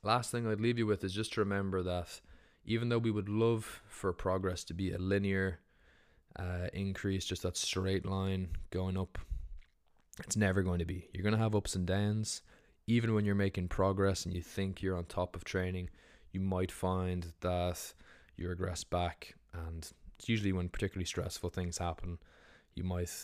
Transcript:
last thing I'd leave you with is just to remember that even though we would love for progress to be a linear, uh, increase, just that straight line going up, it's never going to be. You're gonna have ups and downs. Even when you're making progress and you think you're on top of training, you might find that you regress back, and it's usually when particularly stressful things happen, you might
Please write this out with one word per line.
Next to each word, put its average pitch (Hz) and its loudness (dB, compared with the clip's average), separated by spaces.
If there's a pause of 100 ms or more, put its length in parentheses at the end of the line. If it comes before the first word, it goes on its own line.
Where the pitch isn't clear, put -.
last 117 2
thing 120 -2
I'd 107 2
leave 117 4
you 113 2
with 104 2
is 95 0
just 107 -4
to - 0
remember 98 2
that 90 -4 (440)
even 113 0
though 117 4
we 113 2
would 104 0
love 110 2
for - -2
progress 92 0
to - -8
be 92 0
a 92 -4
linear, 95 2 (800)
uh, 90 -4
increase, 95 0
just - -4
that 90 -2
straight 95 0
line 95 0 (220)
going 92 0
up, 92 -4 (1040)
it's - -2
never 98 4
going 90 2
to 85 0
be. 90 -6
You're 92 -6
gonna 107 4
have 110 4
ups - 0
and 90 0
downs. 104 2 (440)
Even 113 4
when 104 4
you're 101 4
making 98 2
progress 98 4
and 90 -4
you 87 -2
think 95 -4
you're 92 0
on 85 -4
top - -2
of 87 -8
training, 92 -2 (400)
you 95 -4
might 95 2
find 90 0
that 90 -2 (420)
you 87 -4
regress 90 -4
back, - -2 (180)
and 82 -8 (260)
it's - -12
usually 104 2
when 90 0
particularly 95 -2
stressful 85 -4
things 87 -4
happen, 85 -4 (560)
you 90 -6
might 90 -2 (140)